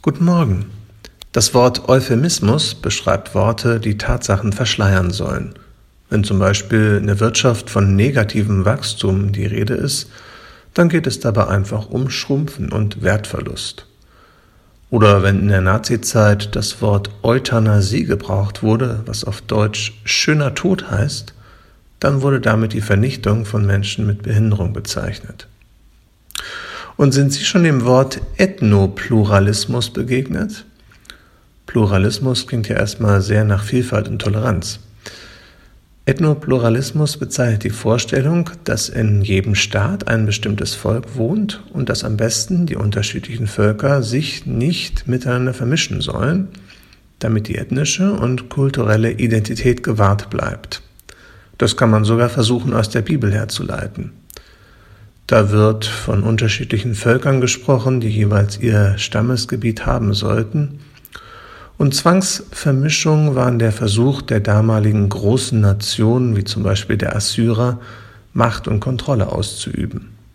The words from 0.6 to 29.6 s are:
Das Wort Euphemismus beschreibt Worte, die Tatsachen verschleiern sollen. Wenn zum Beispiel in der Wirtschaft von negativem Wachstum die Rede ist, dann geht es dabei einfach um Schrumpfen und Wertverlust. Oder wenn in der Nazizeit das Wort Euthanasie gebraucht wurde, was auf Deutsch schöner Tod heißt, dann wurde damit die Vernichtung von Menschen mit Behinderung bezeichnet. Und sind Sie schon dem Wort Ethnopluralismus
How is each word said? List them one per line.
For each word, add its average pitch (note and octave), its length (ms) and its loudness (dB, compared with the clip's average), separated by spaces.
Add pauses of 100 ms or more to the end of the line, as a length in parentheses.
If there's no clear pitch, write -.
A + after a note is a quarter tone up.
Das - 220 0
Wort B2 380 4
Euphemismus C3 840 2
beschreibt - 600 -4
Worte, A2+ 460 0
die G#2+ 180 -2
Tatsachen G#2 560 -2
verschleiern G2 560 0
sollen. - 420 -6 (560)
Wenn G#2 160 2
zum G2 140 0
Beispiel G2+ 600 2
in G2+ 80 -2
der G2+ 140 0
Wirtschaft A#2 480 0
von G2 280 2
negativem G#2+ 680 2
Wachstum G2+ 680 0
die G2+ 120 -2
Rede G#2+ 300 -2
ist, - 340 -4 (640)
dann F3 160 4
geht D#3+ 180 0
es A#2 140 -4
dabei A2 280 0
einfach G2+ 420 -2
um C3 180 -4
Schrumpfen - 640 -4
und G#2 300 -4
Wertverlust. - 840 -4 (1040)
Oder G#2 340 6
wenn G2 180 4
in G2+ 80 2
der F#2+ 120 4
Nazizeit G#2 960 2
das - 240 -6
Wort G2+ 300 0 (120)
Euthanasie A2 840 2
gebraucht G2+ 580 -4
wurde, A2+ 420 0
was A2 200 -8
auf - 180 -8
Deutsch G#2+ 500 -2 (120)
schöner C#3+ 500 0
Tod - 360 -2
heißt, - 440 -4 (640)
dann C#3 240 0
wurde C3+ 180 2
damit A2 320 2
die G#2+ 80 -4
Vernichtung G#2+ 640 0
von G#2 220 0
Menschen G2 400 0
mit G2+ 160 -2
Behinderung G#2 500 2
bezeichnet. - 760 -8 (1500)
Und C#3 120 6
sind C#3 200 2
Sie - 140 -6
schon F3 180 4
dem C3 220 2
Wort C3 340 4 (160)
Ethnopluralismus G#2 1500 2